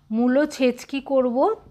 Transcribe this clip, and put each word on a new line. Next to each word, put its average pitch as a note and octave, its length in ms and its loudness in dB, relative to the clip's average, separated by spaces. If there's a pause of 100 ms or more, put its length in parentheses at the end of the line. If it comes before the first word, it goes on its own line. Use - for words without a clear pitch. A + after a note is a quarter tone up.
(120)
মূলো B3 340 2
ছেচকি C4+ 560 -2
করব C4 540 0 (140)